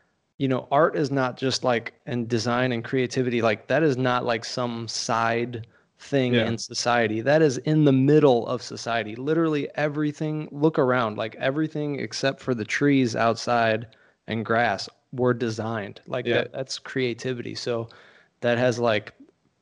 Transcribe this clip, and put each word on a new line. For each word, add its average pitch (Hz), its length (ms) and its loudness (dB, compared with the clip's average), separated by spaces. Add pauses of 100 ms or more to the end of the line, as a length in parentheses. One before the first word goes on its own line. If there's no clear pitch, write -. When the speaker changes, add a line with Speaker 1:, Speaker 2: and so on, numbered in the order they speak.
(380)
Speaker 1:
you 135 100 0
know, 127 220 -2
art 156 260 4
is 147 140 -2
not 131 260 0
just, 131 280 -2
like, 120 300 0 (120)
and 120 220 -4
design 120 440 0
and 113 120 -4
creativity, 123 580 -2
like, 110 260 0
that 139 140 2
is 139 140 2
not, 123 280 0
like, 117 200 -2
some 117 420 -6
side 117 800 -2 (320)
thing 127 360 0
Speaker 2:
Yeah. 113 120 2
Speaker 1:
in 117 120 -4
society. 117 640 -2
That 143 180 4
is 143 180 4
in 156 260 2
the 139 80 8
middle 135 540 6
of 123 140 -4
society. 113 560 -6
Literally 151 600 -2
everything, 151 760 -4
look 151 260 2
around, 123 380 2
like, 113 200 -6
everything 147 600 -2
except 135 420 -4
for 131 140 -2
the 110 100 -4
trees 135 520 2
outside 113 720 2 (400)
and 110 180 -4
grass 113 440 0 (240)
were 123 200 2
designed. 113 760 -4
Like, 127 200 -4
Speaker 2:
Yeah. 120 120 2
Speaker 1:
that, - 140 -4
that's - 260 -8
creativity. 120 760 -6
So 117 340 -4 (520)
that 120 180 2
has, 123 200 2
like, 113 340 0 (500)